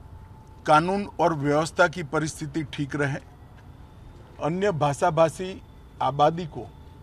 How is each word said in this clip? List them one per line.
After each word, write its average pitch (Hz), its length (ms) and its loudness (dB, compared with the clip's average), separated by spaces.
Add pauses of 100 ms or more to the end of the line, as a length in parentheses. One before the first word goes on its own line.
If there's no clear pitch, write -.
(680)
कानून 180 400 4 (140)
और 165 140 2
व्यवस्था 151 540 2
की 175 140 -6
परिस्थिति 151 600 -4
ठीक 143 320 -6
रहे, 143 220 -2 (1200)
अन्य 180 280 0
भाषाभाषी 160 920 0 (400)
आबादी 147 440 2
को 113 240 -12 (320)